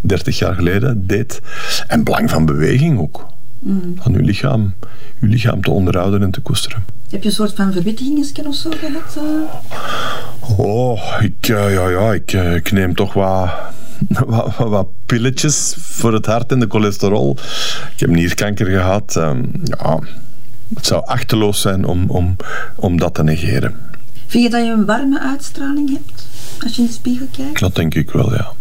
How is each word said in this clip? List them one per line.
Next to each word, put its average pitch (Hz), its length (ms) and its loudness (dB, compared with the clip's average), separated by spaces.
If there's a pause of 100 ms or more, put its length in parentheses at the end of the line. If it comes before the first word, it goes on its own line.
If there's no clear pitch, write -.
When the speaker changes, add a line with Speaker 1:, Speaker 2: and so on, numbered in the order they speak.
Speaker 1:
dertig 95 380 0
jaar 90 160 0
geleden 98 520 0
deed. 139 340 0 (460)
En - 160 2
belang 214 260 0
van - 160 2
beweging 92 540 2
ook. - 280 -2 (320)
Speaker 2:
Mhm. 196 180 2 (180)
Speaker 1:
Van 180 180 2
uw 98 120 2
lichaam, 98 480 0 (460)
uw 107 100 2
lichaam 107 320 0
te 95 100 0
onderhouden 95 520 0
en 95 80 0
te - 100 -2
koesteren. - 440 0 (240)
Speaker 2:
Heb 202 140 0
je 214 60 2
een 196 60 -2
soort 208 200 0
van 294 160 0
verwittigingsken 262 760 0
of 285 100 0
zo - 140 -2 (100)
gehad, 311 380 0
eh? - 1400 0
Speaker 1:
Oh, 113 420 0 (200)
ik, - 280 0
eh, 101 240 2
ja, 92 160 0
ja, 101 240 0
ik, - 200 -2
eh, 90 220 2
ik 82 160 -2
neem 92 240 0
toch 98 180 -2
wat, 95 360 0 (600)
<laughs> 107 180 0
wat, 113 300 -2
wat, 117 120 0
wat 101 180 0 (180)
pilletjes 131 760 0
voor - 340 0
het 107 120 0
hart 117 260 0
en 131 80 2
de 117 100 2
cholesterol. 104 680 0 (560)
Ik - 60 0
heb 85 100 2
nierkanker 90 560 0
gehad. 95 500 0
Ehm, 78 280 0 (200)
ja, - 360 0 (760)
het - 100 0
zou 82 200 0
achteloos 110 560 0
zijn 95 240 0
om, 87 240 0
om, 90 260 0 (400)
om 87 220 0
dat 82 160 0
te - 100 0
negeren. 78 520 0 (520)
Speaker 2:
Vind 240 160 2
je 240 60 2
dat 233 160 0
je 226 60 -2
een 220 140 2
warme 269 340 0
uitstraling 277 680 0
hebt - 380 0 (360)
als 226 120 0
je 247 60 2
in 233 60 2
de 233 60 0
spiegel 247 340 0 (100)
kijkt? 277 220 0
Speaker 1:
Dat - 160 0
denk 82 200 0
ik 76 160 0
wel, - 220 0
ja. - 280 -2